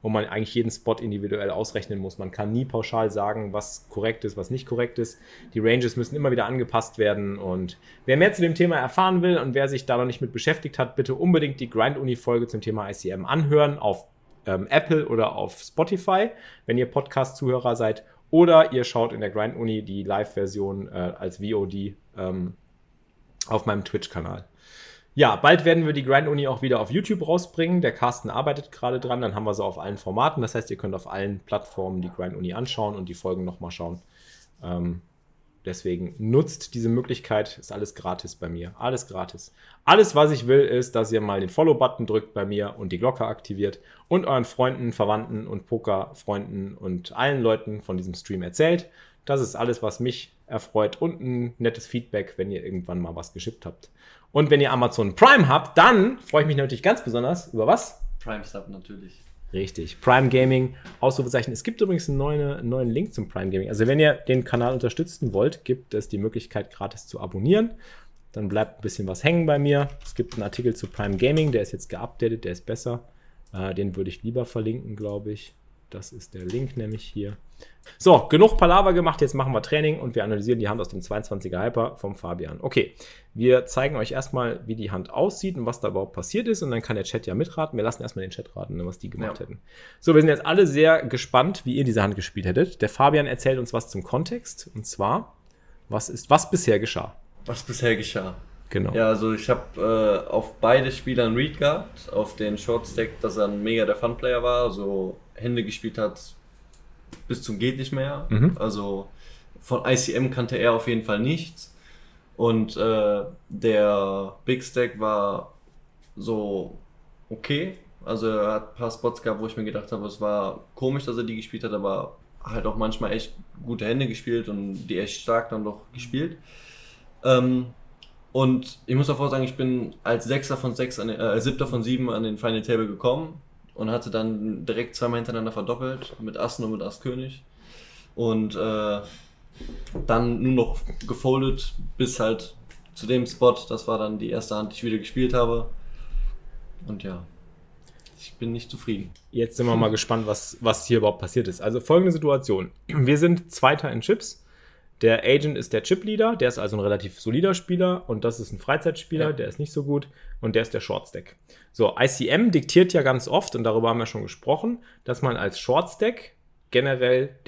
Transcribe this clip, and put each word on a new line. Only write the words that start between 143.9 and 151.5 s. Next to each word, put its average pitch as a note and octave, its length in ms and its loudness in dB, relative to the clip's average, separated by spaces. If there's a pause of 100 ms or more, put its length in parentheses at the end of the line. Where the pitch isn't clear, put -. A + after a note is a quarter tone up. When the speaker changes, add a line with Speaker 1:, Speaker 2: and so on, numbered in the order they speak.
Speaker 2:
dann G#2+ 200 -2
die A2 120 -6
erste A2+ 260 -4
Hand, G#2+ 160 -4
die - 60 -16
ich - 60 -10
wieder A2 140 0
gespielt B2 360 0
habe. A#2 360 2 (1160)
Und G#2 160 -10
ja, F2 220 -10 (920)
ich - 180 -20
bin A#2 180 -6
nicht A#2 180 -10
zufrieden. G2+ 400 -6 (200)
Speaker 1:
Jetzt A#2 260 -2
sind B2 80 2
wir A#2 100 2
mal A2+ 160 4
gespannt, A2+ 340 -2
was, - 360 -6
was A2+ 260 0
hier A#2 120 4
überhaupt G#2 200 2
passiert G2 280 -2
ist. F3+ 140 -8